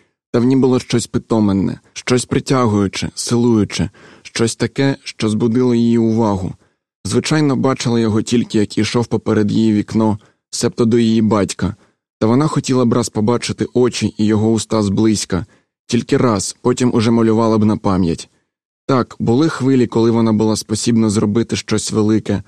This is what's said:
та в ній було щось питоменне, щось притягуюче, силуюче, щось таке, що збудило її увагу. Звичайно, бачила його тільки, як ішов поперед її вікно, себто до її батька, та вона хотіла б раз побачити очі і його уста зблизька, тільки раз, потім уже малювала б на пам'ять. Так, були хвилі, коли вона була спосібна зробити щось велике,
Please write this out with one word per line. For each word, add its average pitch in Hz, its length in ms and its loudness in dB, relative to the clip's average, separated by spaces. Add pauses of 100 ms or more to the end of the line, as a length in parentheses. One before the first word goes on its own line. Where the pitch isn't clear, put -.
(320)
та 120 80 0
в 117 40 2
ній 131 120 2
було 127 240 2
щось - 280 -4
питоменне, 98 720 -2 (140)
щось 123 320 -2
притягуюче, 107 880 0
силуюче, 117 760 0 (320)
щось - 340 -4
таке, 139 480 -2
що - 260 -4
збудило 120 460 0
її 117 220 2
увагу. 110 560 0 (520)
Звичайно, 139 500 0
бачила 120 440 0
його 110 220 0
тільки, 117 360 -2
як 104 200 -2
ішов 110 280 0
поперед 107 460 0
її 110 220 2
вікно, 104 460 0 (300)
себто - 360 -2
до 117 140 2
її 113 220 2
батька, 101 540 0 (440)
та 110 80 2
вона 131 200 2
хотіла 127 380 0
б 117 80 2
раз 120 160 0
побачити 113 640 -2
очі 117 440 0
і 107 80 0
його 110 260 2
уста 110 320 0
зблизька, 98 640 0 (420)
тільки 226 300 0
раз, 113 440 0
потім 123 320 0
уже 117 180 2
малювала 113 460 2
б 107 80 2
на 104 120 2
пам'ять. 92 520 -2 (560)
Так, 127 340 -2
були 123 300 2
хвилі, 127 380 0
коли 113 240 2
вона 113 220 2
була 107 220 0
спосібна 113 540 -2
зробити 107 460 -2
щось - 360 -4
велике, 107 560 0